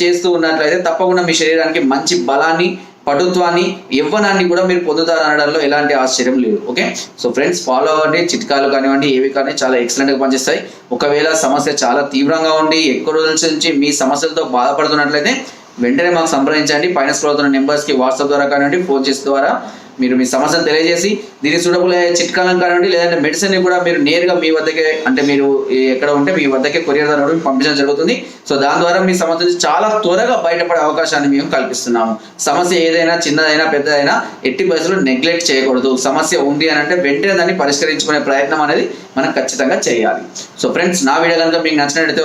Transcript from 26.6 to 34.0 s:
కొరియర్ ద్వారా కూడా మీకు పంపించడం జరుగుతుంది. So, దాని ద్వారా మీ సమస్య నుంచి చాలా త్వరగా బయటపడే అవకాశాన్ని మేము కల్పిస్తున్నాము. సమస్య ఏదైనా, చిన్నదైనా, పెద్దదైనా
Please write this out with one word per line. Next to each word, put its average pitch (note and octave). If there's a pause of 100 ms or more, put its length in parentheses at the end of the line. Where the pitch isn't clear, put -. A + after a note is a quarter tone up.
కొరియర్ D3
ద్వారా D3
కూడా D3+
మీకు E3
పంపించడం C#3+
జరుగుతుంది. D#3 (320)
So, D3 (100)
దాని D#3+
ద్వారా F3
మీ F#3
సమస్య E3
నుంచి F3
చాలా E3+ (180)
త్వరగా A3 (100)
బయటపడే E3+
అవకాశాన్ని D3
మేము C#3
కల్పిస్తున్నాము. B2 (340)
సమస్య F3
ఏదైనా, E3 (120)
చిన్నదైనా, D#3
పెద్దదైనా D3 (340)